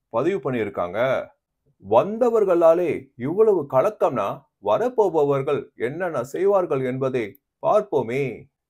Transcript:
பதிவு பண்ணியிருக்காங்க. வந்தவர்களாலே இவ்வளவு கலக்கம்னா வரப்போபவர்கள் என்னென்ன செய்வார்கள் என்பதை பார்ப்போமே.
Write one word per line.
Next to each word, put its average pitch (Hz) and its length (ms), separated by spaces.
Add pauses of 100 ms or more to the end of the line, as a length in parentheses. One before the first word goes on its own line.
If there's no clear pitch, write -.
பதிவு 143 420
பண்ணியிருக்காங்க. 101 760 (640)
வந்தவர்களாலே 175 1300
இவ்வளவு 175 560
கலக்கம்னா 139 760 (180)
வரப்போபவர்கள் 143 1120
என்னென்ன 151 480
செய்வார்கள் 180 580
என்பதை 127 580 (220)
பார்ப்போமே. 135 880 (200)